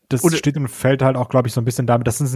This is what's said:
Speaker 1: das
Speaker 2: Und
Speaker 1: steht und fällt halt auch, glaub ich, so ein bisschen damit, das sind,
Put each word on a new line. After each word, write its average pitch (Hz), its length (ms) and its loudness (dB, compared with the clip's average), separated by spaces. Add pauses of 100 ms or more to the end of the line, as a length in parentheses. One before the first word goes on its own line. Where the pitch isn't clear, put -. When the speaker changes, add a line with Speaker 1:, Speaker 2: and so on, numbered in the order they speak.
Speaker 1:
das 131 140 0
Speaker 2:
Und 165 120 2
Speaker 1:
steht 147 220 -2
und 139 120 -2
fällt 131 340 0
halt 131 140 2
auch, 123 120 -4
glaub 127 180 2
ich, 113 60 -4
so 123 80 -2
ein 117 40 -2
bisschen 123 220 -2
damit, 120 200 2
das 117 120 -2
sind, 143 180 -2